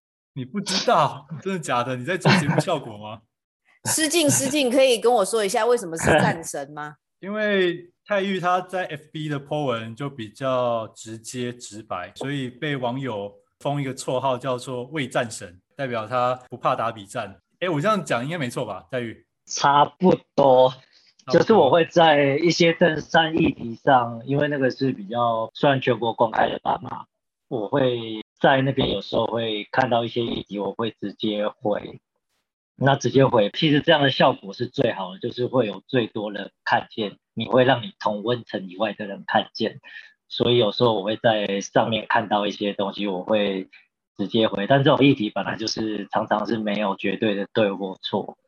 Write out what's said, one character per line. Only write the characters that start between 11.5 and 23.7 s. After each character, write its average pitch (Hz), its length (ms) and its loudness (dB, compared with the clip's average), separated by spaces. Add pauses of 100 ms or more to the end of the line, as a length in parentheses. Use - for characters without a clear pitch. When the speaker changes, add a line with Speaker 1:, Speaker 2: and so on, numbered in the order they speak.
Speaker 1:
直 110 300 -16
白， 95 340 -10
所 131 160 -8
以 135 200 -6
被 143 260 -6
网 123 220 -4
友 107 340 -6 (260)
封 143 220 -4
一 - 20 -4
个 131 100 -6
绰 131 260 -4
号 127 180 0
叫 127 220 -4
做 123 240 -8 (100)
“魏 147 160 -4
战 127 200 -2
神”， 92 300 -14 (160)
代 139 120 -6
表 113 200 -6
他 123 320 0 (100)
不 123 60 -14
怕 131 200 0
打 117 160 -2
比 110 140 -16
战。 98 300 -10 (240)
哎， 175 80 -2
我 151 140 0
这 175 60 0
样 202 180 0
讲 120 180 0
应 139 60 -6
该 175 80 -4
没 139 100 -4
错 127 160 -6
吧， 95 280 -10
泰 127 80 -4
玉？ 113 260 -10 (240)
Speaker 3:
差 147 360 4
不 180 280 2 (220)
多， 127 340 6
Speaker 1:
差 131 60 -6
不 - 560 -20
多。 165 80 6
Speaker 3:
就 - 20 8
是 226 120 4
我 160 160 8
会 165 160 4
在 147 580 4
一 170 80 4
些 170 220 4
登 160 260 2
山 160 380 2
议 160 160 4
题 117 280 -10